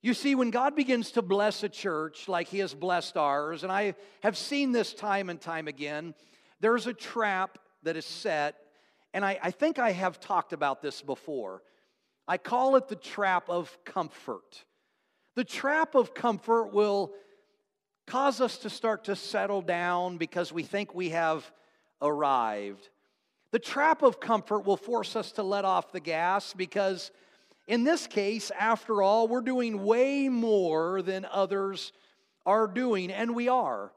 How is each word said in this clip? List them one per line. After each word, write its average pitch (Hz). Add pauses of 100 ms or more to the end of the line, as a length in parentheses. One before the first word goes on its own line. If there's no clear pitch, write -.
You 240
see, 277
when 247
God 262
begins 254
to 233
bless 202
a 208
church 160
like 180
He 196
has 190
blessed 175
ours, 147
and 185
I 196 (260)
have 202
seen 285
this 233
time 196
and 170
time 160
again, 147 (460)
there's 226
a 240
trap 196 (260)
that 160
is 160
set, 151 (580)
and 196
I, 196
I 180
think 302
I 226
have 175
talked -
about 143
this 143
before. 123 (640)
I 180
call 262
it 262
the 214
trap 190
of 175
comfort. - (680)
The 247
trap 311
of 247
comfort 226
will 202 (920)
cause 262
us 247
to 220
start 220
to 196
settle 202
down 175
because 165
we 160
think 202
we 175
have 160 (520)
arrived. 120 (640)
The 226
trap 302
of 254
comfort 208
will 196
force 226
us 220
to 214
let 196
off 185
the 180
gas 170
because, 185 (540)
in 233
this 320
case, 208
after 214
all, 220
we're 247
doing 233
way 269
more 190
than 190
others 196 (520)
are 214
doing, 202
and 226
we 240
are. 143